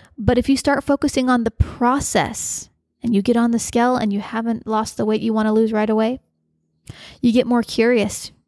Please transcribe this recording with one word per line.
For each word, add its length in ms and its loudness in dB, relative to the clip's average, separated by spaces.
But 200 0
if 120 2
you 80 4
start 260 0
focusing 460 0
on 140 2
the 80 -2
process 1160 -2
and 140 -2
you 60 2
get 160 2
on 140 2
the 80 0
scale 360 0
and 180 -2
you 60 -2
haven't 480 -6
lost 300 -4
the 80 -2
weight 160 0
you 120 -2
wanna 200 0
lose 200 2
right 160 0
away, 300 0
you 100 4
get 160 4
more 160 2
curious. 680 0